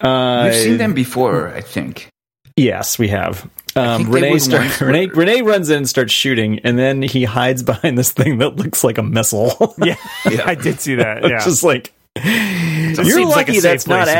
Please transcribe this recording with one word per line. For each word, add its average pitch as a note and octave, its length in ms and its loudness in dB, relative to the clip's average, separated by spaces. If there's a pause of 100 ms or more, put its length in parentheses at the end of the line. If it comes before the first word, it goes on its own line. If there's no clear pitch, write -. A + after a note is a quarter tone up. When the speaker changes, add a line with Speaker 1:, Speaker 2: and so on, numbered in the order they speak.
Speaker 1:
Uh, B2+ 500 2
Speaker 2:
We've A2+ 100 2
seen A2+ 160 2
them A2 160 -2
before, A#2+ 560 -2
I - 120 -10
think. - 480 -10 (480)
Speaker 1:
Yes, G2+ 400 0
we G#2+ 120 0
have. F#2+ 380 -4 (280)
Speaker 2:
I C3+ 60 2
Speaker 1:
Um, A#2 220 0
Speaker 2:
think A2 60 -2
they A#2+ 120 2
Speaker 1:
Renee C#3+ 100 2
Speaker 2:
were D#3 80 4
Speaker 1:
start-, C3+ 240 2
Speaker 2:
ones C3+ 180 -4
Speaker 1:
Renee, D3+ 260 2
Speaker 2:
where - 100 -8
Speaker 1:
Renee G#3+ 240 4
runs G3+ 280 0
in D3+ 80 4
and C#3 120 -2
starts B2 240 0
shooting, A2 500 0
and A#2+ 160 2
then C3+ 220 0
he C3 240 0
hides B2 380 0
behind C3 340 -2
this B2 160 0
thing C3 240 0
that C#3 180 0
looks - 280 -4
like A2+ 140 0
a A2 60 -2
missile. A2 760 0
<laughs> F#3 60 -2
Speaker 3:
Yeah, - 120 0 (340)
Speaker 2:
Yeah. - 140 0
Speaker 3:
<laughs> - 20 -4
I F3 100 -2
did D#3 240 -4
see C#3 160 -2
that. A2 240 0
Speaker 1:
It's C3+ 100 2
Speaker 3:
Yeah. A2+ 140 0
Speaker 1:
just D#3 200 0
like, C3 280 0 (260)
Speaker 3:
It E3 800 -2
Speaker 1:
you're F3+ 80 0
Speaker 3:
seems D#4 300 4
like C#4 140 2
a - 20 0
Speaker 1:
lucky - 40 0
Speaker 3:
safe F#3 80 4
Speaker 1:
that's E3+ 240 2
not F3+ 180 2
Speaker 3:
place - 20 2
to D#3 60 2
be. E3 60 2